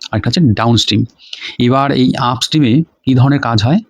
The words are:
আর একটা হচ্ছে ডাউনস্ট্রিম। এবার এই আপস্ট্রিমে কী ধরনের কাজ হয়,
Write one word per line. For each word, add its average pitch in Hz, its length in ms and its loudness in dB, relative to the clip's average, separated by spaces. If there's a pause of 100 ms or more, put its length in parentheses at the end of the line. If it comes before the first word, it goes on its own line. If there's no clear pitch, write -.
(100)
আর 110 80 -4
একটা - 100 -4
হচ্ছে 120 120 0
ডাউনস্ট্রিম। 113 640 0 (540)
এবার 135 340 2
এই 127 260 0
আপস্ট্রিমে 127 640 0 (220)
কী 135 100 0
ধরনের 139 260 2
কাজ 117 220 0
হয়, 147 160 2 (120)